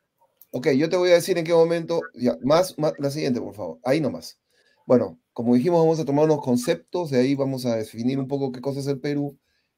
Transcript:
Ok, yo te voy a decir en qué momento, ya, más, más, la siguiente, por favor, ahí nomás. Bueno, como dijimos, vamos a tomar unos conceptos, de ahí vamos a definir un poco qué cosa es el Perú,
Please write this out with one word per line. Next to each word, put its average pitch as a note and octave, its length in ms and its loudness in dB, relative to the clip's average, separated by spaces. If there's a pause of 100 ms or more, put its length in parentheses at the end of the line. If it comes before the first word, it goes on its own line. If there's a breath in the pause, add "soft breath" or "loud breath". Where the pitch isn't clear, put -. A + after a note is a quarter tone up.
(520)
Ok, C3+ 200 0
yo C#3+ 180 2
te F3+ 80 0
voy F3+ 140 4
a - 20 6
decir E3+ 240 4
en E3 80 -2
qué E3+ 80 -2
momento, E3 480 2 (120)
ya, B2 280 0
más, D#3 360 2
más, - 220 0
la C#3 100 -2
siguiente, C#3 300 -4
por G2 160 -12
favor, F2+ 300 -10
ahí C#3+ 160 0
nomás. G2+ 400 -6 (440)
Bueno, A2+ 320 2 (140)
como B2 240 0
dijimos, E3+ 240 2
vamos D#3+ 220 2
a C#3 40 -4
tomar C#3+ 200 2
unos D#3 160 2
conceptos, D#3 680 -2
de C3 80 2
ahí C3 140 2
vamos C3+ 320 -4
a A#2 120 -2
definir A#2 420 -4
un C3 80 -6
poco C3+ 240 -4
qué B2+ 80 -12
cosa C#3 220 -6
es C3+ 60 -6
el C#3 120 -4
Perú, C#3+ 400 -6 (380)